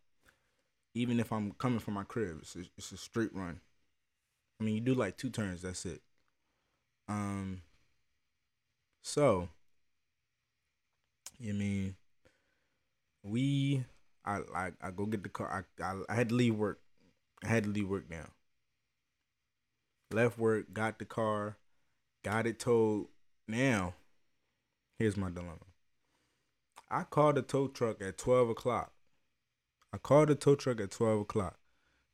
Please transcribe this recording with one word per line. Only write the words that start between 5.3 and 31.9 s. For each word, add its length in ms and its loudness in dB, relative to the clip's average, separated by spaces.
That's 240 -6
it. 160 -10
Um. 540 -4
So, 460 2
you 160 -4
mean, 420 0
we, 640 0
I, 140 -2
I, 160 -4
I 100 -8
go 140 -4
get 180 -4
the 60 -8
car. 360 -6
I, 40 -8
I, 240 -4
I 80 -4
had 140 2
to 60 0
leave 200 4
work. 240 -2
I 40 -6
had 180 2
to 40 -2
leave 200 0
work 200 -4
now. 180 -12
Left 280 4
work, 340 2
got 260 -2
the 60 -10
car, 520 -2
got 240 0
it 120 -4
towed. 480 4
Now, 500 0
here's 200 2
my 120 -2
dilemma. 280 -10
I 140 -2
called 320 4
the 60 0
tow 260 0
truck 340 -2
at 160 -6
twelve 320 4
o'clock. 440 -2
I 60 -6
called 320 6
the 60 4
tow 200 6
truck 240 -2
at 120 -4
twelve 300 2
o'clock. 360 -4